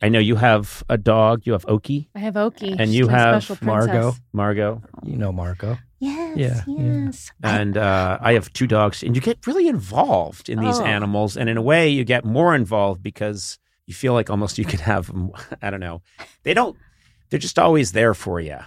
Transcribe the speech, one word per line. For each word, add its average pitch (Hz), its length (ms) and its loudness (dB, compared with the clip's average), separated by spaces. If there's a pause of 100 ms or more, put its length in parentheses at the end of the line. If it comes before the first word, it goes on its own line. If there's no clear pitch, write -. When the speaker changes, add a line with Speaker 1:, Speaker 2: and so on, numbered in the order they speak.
Speaker 1:
I 107 60 4
know 113 100 4
you 110 180 4
have 110 520 2
a 123 100 2
dog, 110 460 4
you 120 80 0
have 95 160 0
Oki. 143 460 -2
Speaker 2:
I 208 60 -14
have 208 160 -6
Oki. 208 360 -2
Speaker 1:
And 113 180 0
Speaker 2:
She's 110 60 2
Speaker 1:
you 127 100 4
Speaker 2:
my 113 60 2
Speaker 1:
have 117 320 4
Speaker 2:
special 101 120 -10
princess. 110 380 0
Speaker 3:
Margot. 117 200 0 (180)
Speaker 1:
Margot. 104 500 -2 (220)
Speaker 3:
You 139 120 -8
know 101 160 -4
Margot. 90 460 -6 (200)
Speaker 4:
Yes, 311 380 -6
Speaker 3:
Yeah, 123 300 -2
yeah. 127 400 -2
Speaker 4:
yes. - 240 -12 (120)
I 104 160 0
Speaker 1:
And, 101 200 -2
uh, 95 420 0
I 117 140 4
have 104 180 0
two 131 140 -2
dogs, 107 360 2
and 117 140 -2
you 127 60 -2
get - 240 -4
really 339 200 2
involved 123 840 -2
in 113 100 -4
these - 180 0
Speaker 4:
Oh. 226 60 -2
Speaker 1:
animals. 104 540 -2
And 120 100 -2
in 113 80 0
a 113 60 -2
way, 156 260 4
you 139 160 0
get 120 200 0
more 151 300 2
involved 101 480 0
because 104 560 -8 (280)
you - 80 -16
feel 127 180 -2
like 117 160 2
almost 104 300 -2
you 110 80 0
could 85 140 -4
have 92 280 0
'em, 92 220 -6 (160)
<laughs> - 160 -16
I 101 80 -6
don't 98 100 -8
know. 87 220 -10 (400)
They 147 100 0
don't, 226 240 0 (540)
they're - 80 -2
just 175 200 -8
always 156 340 4
there 110 220 4
for 87 260 -6
you, 73 260 -10